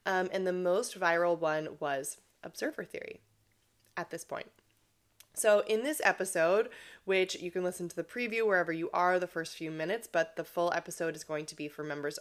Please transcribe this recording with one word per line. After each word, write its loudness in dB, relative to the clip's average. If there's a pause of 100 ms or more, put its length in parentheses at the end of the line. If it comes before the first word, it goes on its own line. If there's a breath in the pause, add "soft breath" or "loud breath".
Um, 2
and 0
the 2
most 0
viral 4
one 0 (120)
was -4 (260)
observer -6
theory -12 (760)
at -8
this -10
point. -10 (880)
So 6
in 2
this -2
episode, 4 (360 loud breath)
which 2
you -8
can -2
listen -4
to -10
the -4
preview -2
wherever 4
you -2
are 4
the 0
first -6
few -6
minutes, -4
but 2
the -6
full 0
episode -4
is -12
going -4
to -12
be -8
for -10
members -4